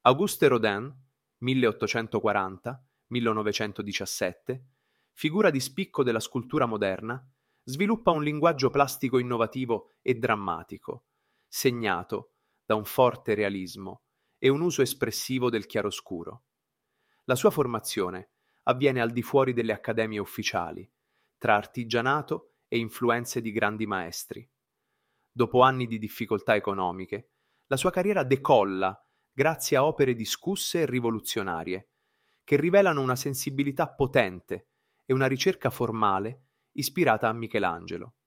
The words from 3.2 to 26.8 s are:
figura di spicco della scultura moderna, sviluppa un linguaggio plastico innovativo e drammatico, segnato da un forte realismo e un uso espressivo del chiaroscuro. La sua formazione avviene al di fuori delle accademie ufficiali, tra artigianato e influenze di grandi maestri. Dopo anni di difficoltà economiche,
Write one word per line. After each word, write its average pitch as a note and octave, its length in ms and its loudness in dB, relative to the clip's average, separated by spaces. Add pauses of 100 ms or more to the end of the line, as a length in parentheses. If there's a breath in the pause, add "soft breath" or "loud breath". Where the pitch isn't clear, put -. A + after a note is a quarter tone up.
figura F3+ 380 2
di C#3 100 0
spicco - 420 -4
della A#2 160 2
scultura B2+ 480 -2
moderna, A2 580 -4 (380)
sviluppa G3+ 480 0
un D#3 140 2
linguaggio D3+ 460 2
plastico C3+ 480 2
innovativo A#2+ 760 -2 (100)
e B2+ 140 2
drammatico, G2+ 920 -4 (400)
segnato G#2+ 840 -2 (320)
da A2 100 2
un G#2+ 100 -2
forte A#2 500 2
realismo G2 720 -6 (320)
e C3 100 10
un C#3 120 6
uso E3+ 220 4
espressivo B2 680 0
del G#2+ 160 0
chiaroscuro. - 800 -6 (800)
La B2+ 100 2
sua G3+ 140 6
formazione G#2+ 840 -4 (320)
avviene C3 360 2
al A#2 120 0
di A#2+ 100 -4
fuori C3 300 2
delle A2+ 200 -2
accademie A2 460 -4
ufficiali, F2+ 720 -6 (480)
tra A2+ 160 4
artigianato B2 920 -2 (180)
e A#2+ 120 -2
influenze A#2 640 -2
di A2+ 120 -8
grandi G#2 340 -2
maestri. F#2 640 -8 (800)
Dopo A#2+ 300 2
anni B2+ 260 6
di A2+ 120 -6
difficoltà G#2+ 580 0
economiche, G2 800 -4 (320)